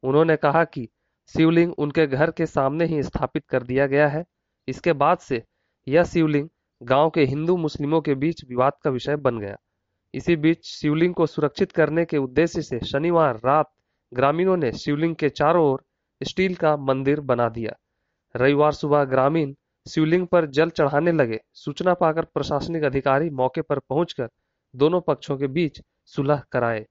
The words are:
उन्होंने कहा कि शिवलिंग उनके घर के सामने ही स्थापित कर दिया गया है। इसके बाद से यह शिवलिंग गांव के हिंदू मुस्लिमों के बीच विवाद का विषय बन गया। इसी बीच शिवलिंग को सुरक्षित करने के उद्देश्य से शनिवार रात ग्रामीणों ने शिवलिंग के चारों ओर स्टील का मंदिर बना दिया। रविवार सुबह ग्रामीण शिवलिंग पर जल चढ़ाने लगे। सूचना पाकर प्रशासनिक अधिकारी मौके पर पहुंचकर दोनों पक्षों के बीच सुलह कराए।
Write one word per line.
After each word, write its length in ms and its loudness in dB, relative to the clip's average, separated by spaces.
उन्होंने 340 2
कहा 280 2
कि 240 -10
शिवलिंग 520 2
उनके 280 0
घर 240 0
के 160 -4
सामने 380 -2
ही 180 -2
स्थापित 460 -6
कर 140 -2
दिया 240 0
गया 220 2
है। 160 -4
इसके 240 -2
बाद 260 2
से 240 -6
यह 160 4
शिवलिंग 440 0
गांव 280 2
के 140 2
हिंदू 320 0
मुस्लिमों 440 -2
के 140 -2
बीच 340 -4
विवाद 240 0
का 60 0
विषय 260 -4
बन 220 -2
गया। 180 -10
इसी 220 -2
बीच 280 0
शिवलिंग 500 -2
को 120 0
सुरक्षित 460 -2
करने 320 0
के 140 -2
उद्देश्य 440 0
से 180 -6
शनिवार 640 0
रात 280 2
ग्रामीणों 420 2
ने 160 0
शिवलिंग 440 -2
के 120 0
चारों 380 2
ओर 180 0
स्टील 320 -2
का 220 0
मंदिर 440 0
बना 280 0
दिया। 240 -8
रविवार 360 4
सुबह 320 0
ग्रामीण 500 0
शिवलिंग 380 0
पर 200 2
जल 240 2
चढ़ाने 420 2
लगे। 280 0
सूचना 420 -2
पाकर 300 0
प्रशासनिक 580 -4
अधिकारी 480 0
मौके 320 -2
पर 160 -4
पहुंचकर 500 -4
दोनों 240 2
पक्षों 360 -4
के 100 -4
बीच 360 -4
सुलह 380 -2
कराए। 380 -2